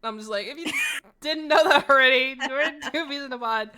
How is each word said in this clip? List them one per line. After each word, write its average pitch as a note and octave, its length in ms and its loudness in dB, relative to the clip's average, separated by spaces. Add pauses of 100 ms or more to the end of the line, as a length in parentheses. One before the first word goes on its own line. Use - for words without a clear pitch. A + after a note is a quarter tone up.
I'm A3 140 -8
just G#3+ 120 -14
like, G#3 180 -6
If C#4 100 -12
you E4+ 140 -8 (240)
<laughs> - 260 -16
didn't D#4 260 -4
know D4+ 160 4
that D4+ 260 4
already, C4 460 4 (140)
we're D4 300 -2 (120)
two D#4+ 160 -4
peas C#4+ 160 -8
in C4 100 -10
a B3 60 -10
pod. A3+ 380 -4